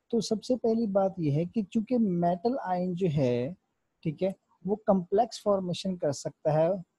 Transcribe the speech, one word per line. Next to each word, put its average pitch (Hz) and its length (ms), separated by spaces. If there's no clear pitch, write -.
तो 233 100
सबसे 220 340
पहली 226 320
बात 196 320
यह 147 140
है 160 120
कि 208 180
चूंकि 226 340
metal 185 600
ion 185 380
जो 185 120
है, 135 480
ठीक 151 180
है, 190 140
वो 202 80
complex 202 680
formation 190 520
कर 160 160
सकता 151 400
है 165 320